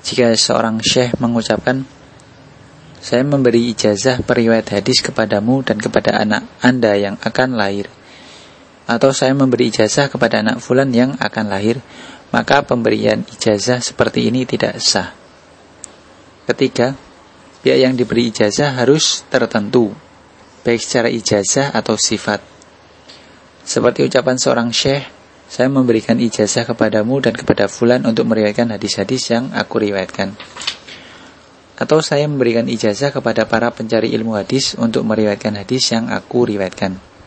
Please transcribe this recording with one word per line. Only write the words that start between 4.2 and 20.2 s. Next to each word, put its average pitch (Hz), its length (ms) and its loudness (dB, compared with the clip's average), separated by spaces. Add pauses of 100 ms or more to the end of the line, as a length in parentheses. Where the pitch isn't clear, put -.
periwayat 113 480 2
hadis 101 320 0
kepadamu 110 560 0
dan 107 160 -2
kepada 214 400 0
anak - 400 -2
Anda 117 400 2
yang 101 240 -2
akan 131 320 -2
lahir," 101 320 -2 (1000)
atau, 117 240 4
"Saya 131 240 2
memberi 123 400 2
ijazah 113 320 2
kepada 110 400 0
anak 113 160 -2
fulan 131 320 2
yang 127 240 2
akan 107 320 -4
lahir," 107 320 -2 (480)
maka 139 320 2
pemberian 113 640 0
ijazah 117 560 0
seperti 117 480 -2
ini 127 160 -2
tidak - 320 -2
sah. 92 320 -2 (1400)
Ketiga, 123 480 0 (720)
pihak 131 160 4
yang 131 160 2
diberi 120 320 0
ijazah 127 480 0
harus 139 480 2
tertentu, 113 640 0 (720)